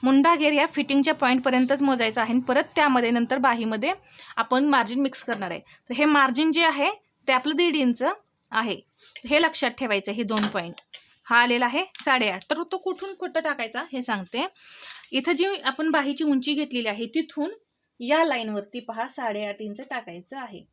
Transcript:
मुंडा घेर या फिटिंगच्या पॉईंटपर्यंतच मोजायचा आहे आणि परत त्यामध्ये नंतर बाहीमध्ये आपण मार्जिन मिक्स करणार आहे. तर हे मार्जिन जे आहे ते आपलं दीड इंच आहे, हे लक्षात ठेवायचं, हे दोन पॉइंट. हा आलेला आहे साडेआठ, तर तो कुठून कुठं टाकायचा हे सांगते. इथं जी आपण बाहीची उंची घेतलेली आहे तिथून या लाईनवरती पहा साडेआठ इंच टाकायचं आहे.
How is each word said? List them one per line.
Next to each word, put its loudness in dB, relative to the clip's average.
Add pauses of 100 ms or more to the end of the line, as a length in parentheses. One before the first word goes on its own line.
मुंडा 6
घेर 2
या 4
फिटिंगच्या 2
पॉईंटपर्यंतच 2
मोजायचा 0
आहे 0
आणि 4
परत 2 (120)
त्यामध्ये 4
नंतर 0
बाहीमध्ये 0 (440)
आपण 2
मार्जिन 2
मिक्स -4
करणार -6
आहे. -8
तर -14
हे 2
मार्जिन 4
जे 4
आहे 2 (380)
ते 4
आपलं 0
दीड 2
इंच 2
आहे, -4 (440)
हे 2
लक्षात 0
ठेवायचं, -4
हे -4
दोन 0
पॉइंट. -6 (460)
हा 4
आलेला 2
आहे -2 (200)
साडेआठ, 0
तर -2
तो -6
कुठून -8
कुठं -6
टाकायचा -4 (100)
हे -6
सांगते. -6 (680)
इथं 0
जी 2 (180)
आपण -2
बाहीची 0
उंची 2
घेतलेली -2
आहे -6
तिथून -4 (500)
या 2
लाईनवरती -4
पहा -8
साडेआठ -6
इंच -10
टाकायचं -12
आहे. -16